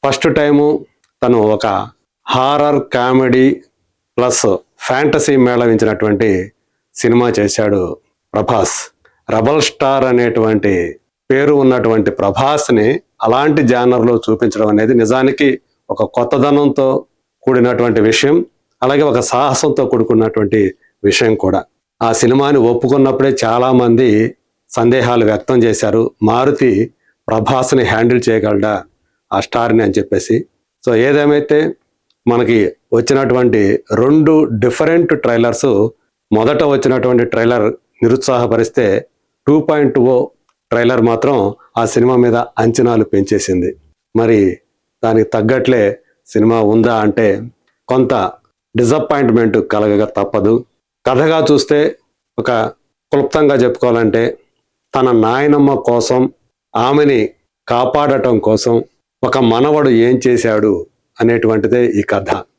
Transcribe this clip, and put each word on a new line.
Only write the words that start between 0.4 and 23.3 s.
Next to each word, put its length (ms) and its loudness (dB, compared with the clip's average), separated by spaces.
తను 160 2
ఒక 120 -4
హారర్ 540 0
కామెడీ 520 2
ప్లస్ 280 0
ఫ్యాంటసీ 500 0
మేళవించినటువంటి 920 0
సినిమా 300 2
చేశాడు 440 -2
ప్రభాస్. 420 -2
రెబల్ 340 0
స్టార్ 420 -2
అనేటువంటి 680 0
పేరు 320 2
ఉన్నటువంటి 560 2
ప్రభాస్ని 680 0
అలాంటి 480 0
జానర్‌లో 440 2
చూపించడం 480 -2
అనేది 200 2
నిజానికి 540 0
ఒక 140 -4
కొత్తదనంతో 720 0
కూడినటువంటి 680 2
విషయం, 280 0
అలాగే 280 0
ఒక 100 0
సాహసంతో 600 0
కూడుకున్నటువంటి 680 0
విషయం 400 2
కూడా. 180 -2
ఆ 80 0
సినిమాని 380 2
ఒప్పుకున్నప్పుడే 600 0